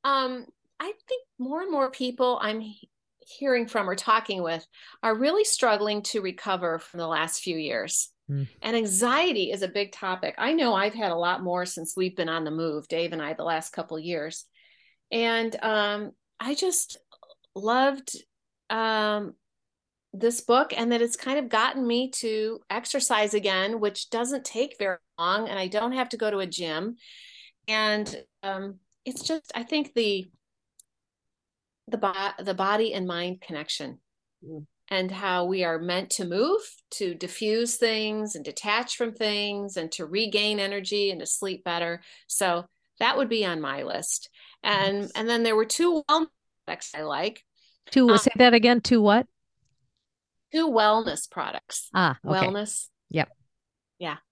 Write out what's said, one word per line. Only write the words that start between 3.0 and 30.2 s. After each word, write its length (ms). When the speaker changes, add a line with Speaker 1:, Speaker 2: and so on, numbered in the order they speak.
Speaker 1:
hearing 460
from 220
or 80
talking 460
with 240
are 140
really 280
struggling 580
to 180
recover 600
from 180
the 80
last 360
few 140
years. 540
Speaker 2:
Mm. 180
Speaker 1:
And 160
anxiety 760
is 100
a 60
big 240
topic. 460
I 140
know 220
I've 200
had 180
a 40
lot 260
more 220
since 320
we've 200
been 120
on 160
the 60
move, 380
Dave 240
and 100
I, 120
the 100
last 280
couple 240
of 60
years. 420
And, 520
um, 500
I 160
just 400
loved, 640
um, 640
this 280
book 360
and 160
that 80
it's 160
kind 220
of 100
gotten 380
me 240
to 480
exercise 640
again, 460
which 320
doesn't 340
take 340
very 200
long, 300
and 100
I 100
don't 240
have 180
to 60
go 140
to 100
a 60
gym. 500
And, 560
um, 380
it's 180
just, 320
I 80
think 320
the, 340